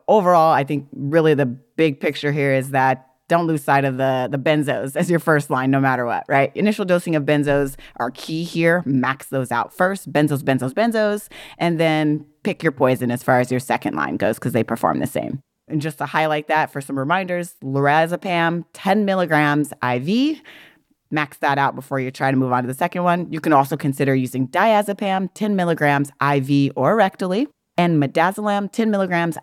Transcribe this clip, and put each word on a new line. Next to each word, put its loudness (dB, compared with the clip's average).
overall, 6
I 2
think -4
really 2
the 4
big -2
picture -2
here 0
is -2
that 2
don't 2
lose -2
sight 2
of -2
the, 0
the -2
benzos 0
as 0
your 0
first -2
line, 0
no 4
matter 0
what, -4
right? 2
Initial 0
dosing 0
of -2
benzos 0
are -4
key -8
here. 2
Max -2
those -4
out -2
first, -2
benzos, 2
benzos, -2
benzos, 0
and 0
then 2
pick -6
your 2
poison 0
as -4
far 2
as -2
your 0
second -4
line -4
goes 0
'cause -4
they 0
perform -2
the -4
same. -6
And -4
just -6
to -6
highlight -2
that 0
for -8
some -8
reminders, -4
lorazepam, 0
ten 0
milligrams 0
I 0
V, 0
max -4
that 0
out 0
before -6
you -4
try -2
to 2
move 2
on 2
to -6
the -6
second -4
one. 0
You -6
can 0
also 4
consider 0
using -2
diazepam, 0
ten -2
milligrams 0
I 2
V 2
or 2
rectally, 0
and 4
midazolam, -2
ten 0
milligrams 0